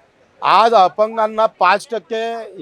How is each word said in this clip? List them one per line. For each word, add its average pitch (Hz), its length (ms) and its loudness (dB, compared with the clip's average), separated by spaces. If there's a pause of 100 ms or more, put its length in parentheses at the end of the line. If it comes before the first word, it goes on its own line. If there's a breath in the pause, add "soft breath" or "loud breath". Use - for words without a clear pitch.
(420)
आज 190 320 4
अपंगांना 220 720 0
पाच 196 460 -2
टक्के 226 440 -8 (260)